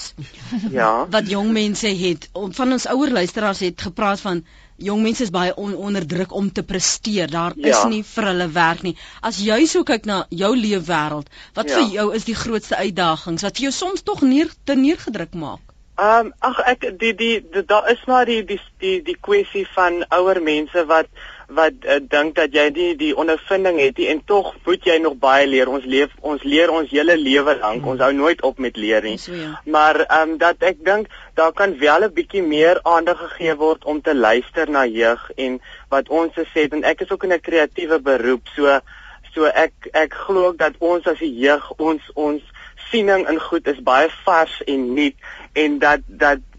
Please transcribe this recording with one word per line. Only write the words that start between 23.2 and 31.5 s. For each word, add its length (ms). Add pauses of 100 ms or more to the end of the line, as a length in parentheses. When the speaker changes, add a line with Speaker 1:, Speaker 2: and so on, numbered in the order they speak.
Speaker 1:
het 180
nie 80
en 180
tog 280 (120)
moet 200
jy 140
nog 200
baie 300
leer. 200
Ons 160
leef, 360
ons 240
leer 260
ons 200
hele 260
lewe 420
lank. 240
Speaker 2:
Hmm. 60
Speaker 1:
Ons 120
hou 120
nooit 300
op 160
met 180
leer 260
nie. 140
Speaker 2:
Dis 80
so, 100
ja. 320
Speaker 1:
Maar, 400
ehm, 320
dat 240
ek 220
dink 240 (260)
daar 180